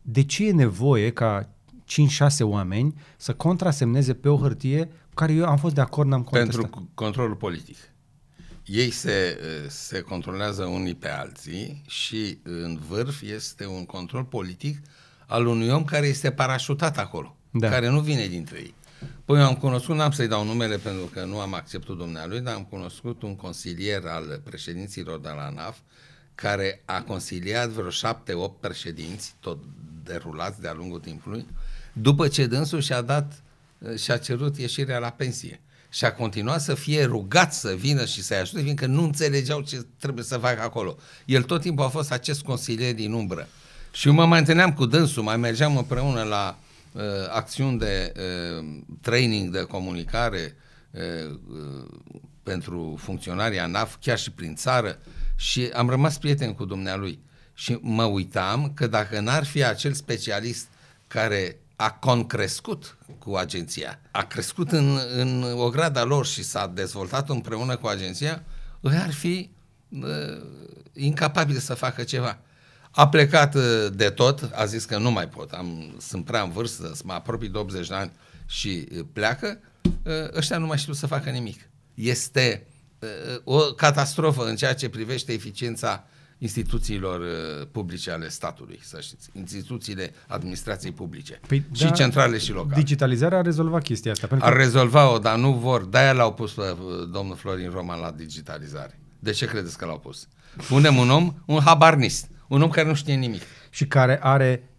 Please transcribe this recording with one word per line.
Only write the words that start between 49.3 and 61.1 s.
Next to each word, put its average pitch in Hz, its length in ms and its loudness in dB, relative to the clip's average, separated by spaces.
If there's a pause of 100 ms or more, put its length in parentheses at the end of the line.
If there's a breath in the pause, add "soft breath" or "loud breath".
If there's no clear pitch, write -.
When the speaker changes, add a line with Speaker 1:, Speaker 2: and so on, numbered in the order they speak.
Speaker 2:
de 92 80 -2
comunicare, 92 920 -4 (360 soft breath)
uh, 82 440 -8 (140)
uh, 69 360 -12 (580)
pentru 85 560 -8
funcționarii 95 600 -4
anaf, 90 400 -2
chiar 117 180 0
și - 140 -8
prin 82 240 -10
țară. 120 440 0 (360 loud breath)
Și - 380 -2
am 120 160 2
rămas 143 280 2
prieten 139 360 0
cu 110 120 -8
dumnealui. 95 540 -6 (340 soft breath)
Și - 280 -4
mă 113 220 2
uitam 101 720 0
că 127 140 0
dacă 107 320 0
n-ar 135 260 0
fi 143 180 0
acel 127 300 0
specialist 113 720 -6 (400 soft breath)
care 104 520 -2 (160)